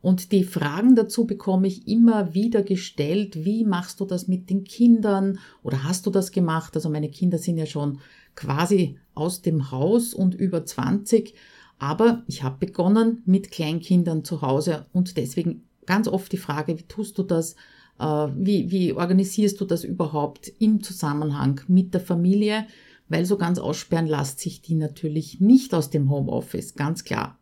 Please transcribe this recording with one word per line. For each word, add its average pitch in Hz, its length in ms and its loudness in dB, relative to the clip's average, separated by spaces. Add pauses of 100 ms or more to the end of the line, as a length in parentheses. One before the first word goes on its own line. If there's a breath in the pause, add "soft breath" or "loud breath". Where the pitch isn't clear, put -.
Und 185 320 2
die 190 100 6
Fragen 190 540 4
dazu 226 280 2
bekomme 190 440 0
ich - 180 -6
immer 214 480 4
wieder 214 300 2
gestellt. 185 800 -4
Wie 220 200 0
machst 185 360 -2
du 196 60 -4
das 180 200 -6
mit 185 240 -4
den 196 140 -2
Kindern? 208 720 4 (240 loud breath)
Oder 135 220 -4
hast 180 200 -4
du 196 60 0
das 185 220 0
gemacht? 160 420 -2
Also 160 160 -2
meine 151 200 -4
Kinder 175 280 0
sind 170 200 -2
ja 156 80 -4
schon 143 340 -6 (340 loud breath)
quasi 160 640 0 (160)
aus 170 260 -4
dem 147 300 0
Haus 185 420 0
und 185 220 0
über 185 320 -2
zwanzig. 202 680 0 (440 soft breath)
Aber 226 480 0
ich - 160 -10
habe 131 240 -4
begonnen 220 580 2
mit 190 280 2
Kleinkindern 165 720 -2
zu 151 180 -6
Hause 151 500 -2
und 180 240 -2
deswegen - 460 -4 (240)
ganz 208 220 0
oft 190 240 -4
die 185 60 -4
Frage, 151 380 -6
wie - 120 -18
tust - 300 -10
du 190 40 -2
das? 165 320 -2 (440 soft breath)
Äh, 151 380 -2
wie, 190 340 0
wie 185 240 0
organisierst 190 680 0
du 196 60 -4
das 170 180 -2
überhaupt 151 680 -4 (100)
im 214 220 2
Zusammenhang 143 840 -2
mit 185 240 4
der 180 80 0
Familie? 202 680 0 (420 loud breath)
Weil 165 180 0
so 196 100 0
ganz 175 220 0
aussperren 165 480 -2
lässt 143 340 -4
sich - 220 -10
die 165 140 -2
natürlich 156 640 -4
nicht 233 340 6
aus 160 160 0
dem 143 180 2
Homeoffice, - 680 -4
ganz 147 300 -4
klar. - 380 -4